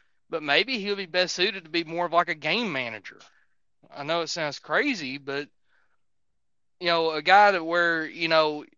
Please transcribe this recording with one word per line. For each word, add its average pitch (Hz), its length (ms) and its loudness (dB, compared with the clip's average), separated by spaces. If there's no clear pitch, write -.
but 160 140 -6
maybe 185 340 2
he'll 202 180 -4
be 196 120 -6
best 180 280 -2
suited 190 280 -2
to 160 80 -20
be 170 120 -2
more 165 220 -4
of, 160 80 -4
like, 170 160 2
a 170 60 -6
game 170 360 -4
manager. 120 480 -8
I 143 80 -10
know 165 180 -2
it 156 80 -6
sounds 151 280 -6
crazy, 160 640 -2
but, 139 280 -8
you 180 80 -6
know, 165 240 2
a 156 100 -4
guy 202 300 8
that 180 120 0
where, 165 420 0
you 165 220 -6
know, 156 380 2